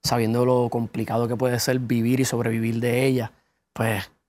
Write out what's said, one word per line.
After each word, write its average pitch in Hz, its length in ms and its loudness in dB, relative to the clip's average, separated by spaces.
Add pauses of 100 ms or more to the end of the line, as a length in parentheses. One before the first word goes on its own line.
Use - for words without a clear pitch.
sabiendo 120 420 0
lo 123 240 2
complicado 117 580 -2
que 113 100 -2
puede 123 220 0
ser 127 200 0
vivir 120 400 0
y 131 60 4
sobrevivir 113 560 -2
de 123 240 2
ella, 127 260 0 (400)
pues 110 400 -2 (180)